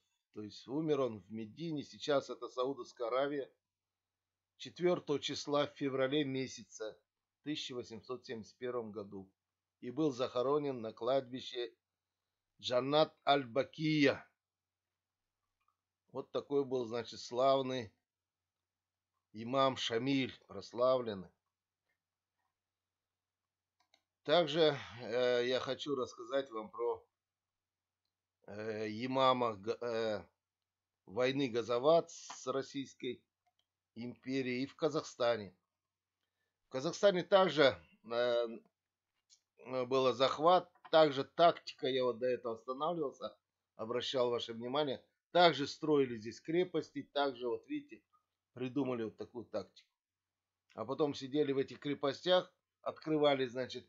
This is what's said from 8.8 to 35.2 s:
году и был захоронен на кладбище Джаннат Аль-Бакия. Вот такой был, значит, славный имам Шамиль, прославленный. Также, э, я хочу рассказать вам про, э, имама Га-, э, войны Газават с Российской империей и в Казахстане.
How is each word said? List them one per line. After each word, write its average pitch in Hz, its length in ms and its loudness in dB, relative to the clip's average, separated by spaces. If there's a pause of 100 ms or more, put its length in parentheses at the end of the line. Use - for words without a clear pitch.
году 101 360 -12 (520)
и 123 100 -10
был 143 220 0
захоронен 127 680 0
на 110 120 -8
кладбище 123 800 -2 (840)
Джаннат 131 520 2 (140)
Аль-Бакия. 139 960 4 (1900)
Вот 135 180 -10
такой 139 340 0
был, 127 200 -2
значит, 110 340 -6
славный 131 760 2 (1400)
имам 123 440 2
Шамиль, 123 560 0 (140)
прославленный. 110 840 -2 (3000)
Также, 151 560 4 (220)
э, 120 480 2
я 127 100 0
хочу 131 380 -4
рассказать 127 560 -4
вам 110 180 -10
про, 113 340 -4 (1400)
э, 107 440 -8
имама 127 640 2
Га-, 107 240 -6
э, 113 440 -2 (800)
войны 131 420 0
Газават 120 640 2
с - 340 -14
Российской 131 800 -6 (680)
империей 123 680 -4
и 139 40 -4
в - 80 -12
Казахстане. 120 800 -2 (1160)